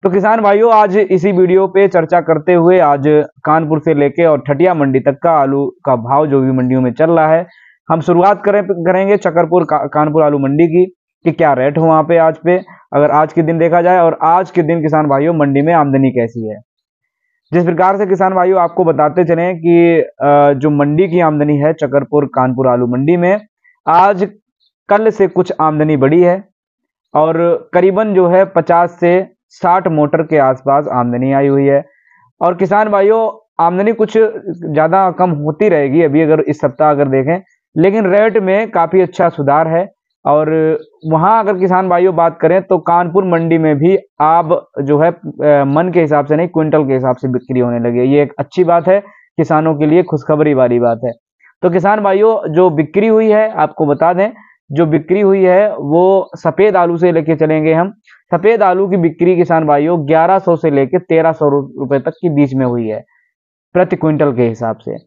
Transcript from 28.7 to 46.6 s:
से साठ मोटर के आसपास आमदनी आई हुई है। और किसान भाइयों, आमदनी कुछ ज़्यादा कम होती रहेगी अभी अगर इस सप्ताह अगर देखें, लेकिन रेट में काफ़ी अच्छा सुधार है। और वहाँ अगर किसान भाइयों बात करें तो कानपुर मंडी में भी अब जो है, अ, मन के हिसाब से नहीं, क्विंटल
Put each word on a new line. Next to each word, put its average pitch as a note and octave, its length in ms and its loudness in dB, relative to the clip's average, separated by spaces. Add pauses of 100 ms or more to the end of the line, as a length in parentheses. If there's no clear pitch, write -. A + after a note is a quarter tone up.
से F3+ 280 0 (220)
साठ F#3 380 -2
मोटर D#3 360 0
के D#3 140 -2
आसपास C#3 500 0
आमदनी B2 440 -2
आई C#3 160 0
हुई C#3 180 0
है। C#3 200 0 (560)
और F3 140 0
किसान G3+ 340 0
भाइयों, G#3+ 580 0 (180)
आमदनी F#3+ 280 0
कुछ A3 240 -2
ज़्यादा F3 960 -2
कम F3+ 180 -2
होती D3+ 400 -2
रहेगी D3 320 0
अभी D3+ 200 2
अगर D#3 180 2
इस D3 220 -4
सप्ताह D3+ 300 0
अगर C#3+ 160 0
देखें, C3+ 340 -2 (360)
लेकिन G3 280 0
रेट G3+ 320 2
में G3+ 340 -2
काफ़ी F3+ 300 0
अच्छा F3 280 -2
सुधार D3+ 380 0
है। E3+ 200 -2 (380)
और D#3 520 0 (340)
वहाँ F#3 280 2
अगर G3+ 180 -2
किसान F#3 320 0
भाइयों F3+ 260 2
बात E3 260 0
करें F3 200 2
तो F#3 160 -2
कानपुर F3 480 0
मंडी E3 320 0
में D#3 180 0
भी E3+ 200 2 (260)
अब D#3+ 440 0 (160)
जो C#3+ 180 0
है, E3+ 120 2
अ, E3+ 60 -12 (480)
मन D#3+ 280 -2
के F3 80 2
हिसाब D3 240 0
से D3+ 100 -2
नहीं, E3+ 120 -2
क्विंटल D#3 400 0